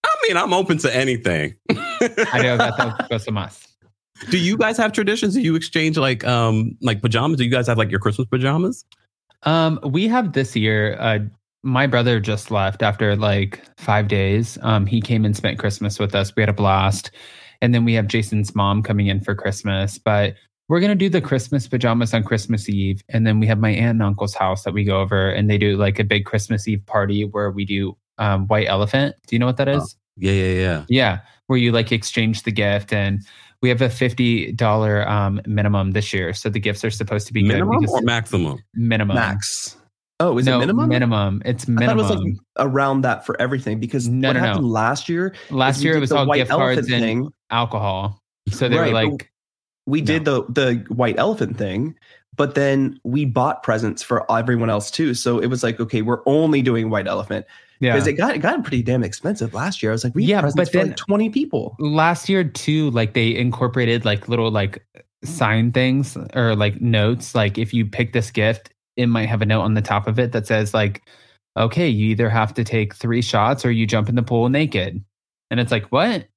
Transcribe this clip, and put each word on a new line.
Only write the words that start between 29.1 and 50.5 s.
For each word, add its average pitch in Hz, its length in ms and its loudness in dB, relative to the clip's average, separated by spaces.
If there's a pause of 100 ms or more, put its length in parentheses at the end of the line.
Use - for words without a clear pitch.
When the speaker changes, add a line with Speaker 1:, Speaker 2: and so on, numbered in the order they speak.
Speaker 2:
Do - 100 -4
you 117 40 2
know 123 60 0
what 127 120 -2
that 135 100 2
Speaker 1:
Oh, 143 100 2
Speaker 2:
is? - 180 -8 (200)
Speaker 1:
yeah, 95 160 0
yeah, 92 280 2
yeah. 85 280 0
Speaker 2:
Yeah, 120 300 2 (300)
where 131 100 2
you, 120 140 2
like, 117 200 0
exchange 110 520 -2
the 117 60 -2
gift. 101 420 -2
And 101 280 -2 (420)
we 127 80 2
have 120 100 0
a 131 80 2
fifty 117 640 0
dollar, 107 560 2
um, 101 380 0
minimum 104 460 0
this 101 200 -2
year. 92 220 -2
So - 160 -4
the 107 100 -4
gifts 101 240 -4
are 110 60 0
supposed 104 380 -4
to - 40 -12
be 110 100 0
good 101 120 4
Speaker 1:
Minimum 113 260 2
Speaker 2:
because - 140 0
Speaker 1:
or 123 80 0
maximum? 110 560 -2 (160)
Speaker 2:
Minimum. 113 420 0
Speaker 3:
Max. - 600 -4 (440)
Oh, 165 180 2
is 127 80 2
Speaker 2:
No, 127 100 4
Speaker 3:
it 123 40 2
minimum? 226 280 2
Speaker 2:
minimum. 107 560 2
It's 120 240 -4
Speaker 3:
I 120 60 2 (120)
thought - 40 4
it - 60 2
was, 101 140 2
like, 101 100 0
Speaker 2:
minimum. 98 200 -4 (180)
Speaker 3:
around 139 440 2
that 123 240 -2
for - 140 -4
everything, 123 400 -2
because 120 280 -4
Speaker 2:
No, 131 200 0
Speaker 3:
what 127 60 2
Speaker 2:
no, 127 60 2
no. 117 60 2
Speaker 3:
happened 117 240 0
last 113 380 0
year 180 260 -2 (160)
Speaker 2:
Last 131 280 0
Speaker 3:
is 139 40 -2
we - 40 -2
Speaker 2:
year 160 80 2
it - 20 2
Speaker 3:
did 151 60 2
Speaker 2:
was 131 80 -2
Speaker 3:
the 147 80 2
Speaker 2:
all 139 80 2
Speaker 3:
White 147 120 2
Speaker 2:
gift 127 120 0
cards 131 280 2
Speaker 3:
Elephant 123 160 -2
Speaker 2:
and 117 80 2
Speaker 3:
thing. 117 260 -2 (220)
Speaker 2:
alcohol. 104 720 -4 (280)
So 123 180 -2
they 120 80 2
were 117 60 2
Speaker 3:
Right, 113 100 0
but 113 200 2
Speaker 2:
like, - 180 -12 (560)
Speaker 3:
we 147 160 0
did 156 240 0
Speaker 2:
no. 135 220 2
Speaker 3:
the, 120 40 -8 (320)